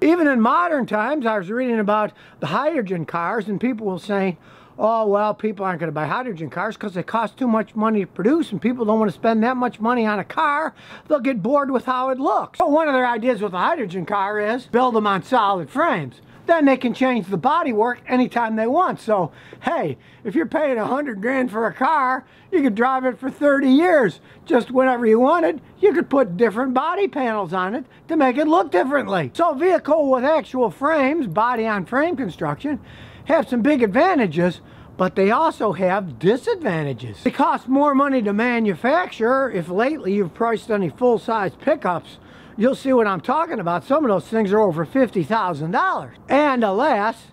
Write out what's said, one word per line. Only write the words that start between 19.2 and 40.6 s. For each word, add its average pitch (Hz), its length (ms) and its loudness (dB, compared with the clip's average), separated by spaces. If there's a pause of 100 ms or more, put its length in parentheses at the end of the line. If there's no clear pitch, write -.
hey, 190 360 -4 (240)
if 196 140 -4
you're 311 100 0
paying 285 320 -2
a 214 80 -2
hundred 254 340 -4
grand 254 300 -2
for 214 160 -2
a 175 80 -2
car, 269 500 0 (280)
you 339 100 2
could 233 140 0
drive 262 280 2
it 254 140 -2
for 262 100 -6
thirty 277 400 2
years. 277 520 4 (240)
Just 254 260 0
whenever 254 360 2
you 220 120 6
wanted, 320 420 2 (200)
you 392 120 6
could 277 160 -2
put 233 280 0
different 233 360 0
body 330 360 0
panels 220 440 -4
on 190 220 -2
it 277 100 -6 (220)
to 330 100 -2
make 262 220 2
it 302 80 2
look 330 240 2
differently. 254 640 0
So 330 200 0
vehicle 311 540 2
with 254 160 2
actual 254 460 0
frames, 285 560 0
body 220 400 0
on 208 180 -2
frame 302 300 -2
construction, 208 640 -6 (460)
have 311 240 0
some 240 120 0
big 269 220 2
advantages, 208 800 2 (360)
but 185 200 -2
they 196 160 4
also 269 400 0
have 180 480 -2
disadvantages. 165 1080 -2
It 254 80 -2
costs 294 320 0
more 277 260 2
money 269 300 2
to 202 100 -2
manufacture. 240 1200 0
If 170 180 -6
lately 202 460 -2
you've 202 180 -2
priced 226 380 -2